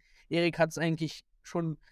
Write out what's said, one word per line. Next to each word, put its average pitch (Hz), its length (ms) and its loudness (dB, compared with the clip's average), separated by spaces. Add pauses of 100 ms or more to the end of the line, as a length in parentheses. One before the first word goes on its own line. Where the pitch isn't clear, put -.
(300)
Erik 170 300 2
hat's 160 180 4
eigentlich 160 480 -2 (180)
schon 165 340 -4 (140)